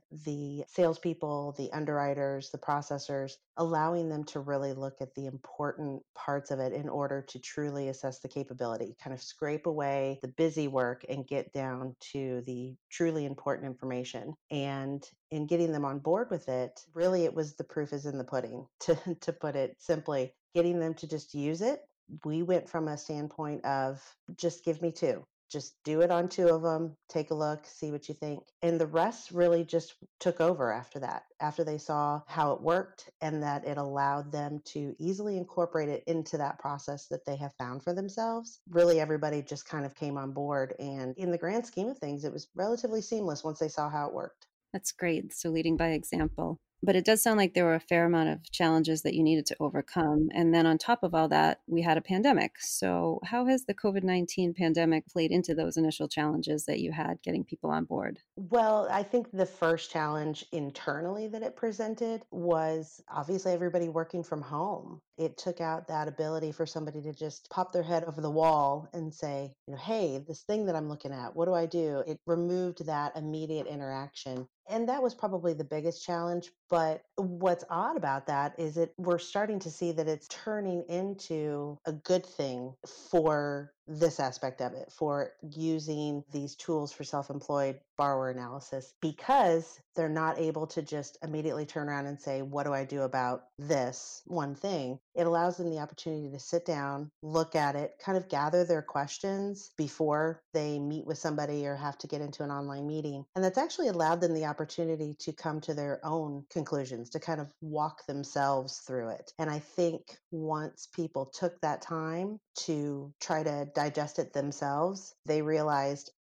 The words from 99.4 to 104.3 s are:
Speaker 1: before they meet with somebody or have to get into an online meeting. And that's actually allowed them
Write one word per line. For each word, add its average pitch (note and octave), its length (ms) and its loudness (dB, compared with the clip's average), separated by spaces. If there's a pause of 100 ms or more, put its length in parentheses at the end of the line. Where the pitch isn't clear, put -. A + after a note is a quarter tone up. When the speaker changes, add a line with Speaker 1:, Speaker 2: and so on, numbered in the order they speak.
Speaker 1:
before D#3 640 0 (100)
they D3+ 260 0
meet D3 280 -4
with D#3 100 -4
somebody D3 500 -2
or C#3+ 80 -4
have C#3 240 -6
to - 80 -12
get D3 140 -6
into D3 240 -6
an C#3+ 60 -4
online C#3+ 360 -6
meeting. D3 380 -4 (100)
And F#3 80 0
that's F#3 160 4
actually D#4+ 300 0
allowed E3+ 320 4
them E3 140 4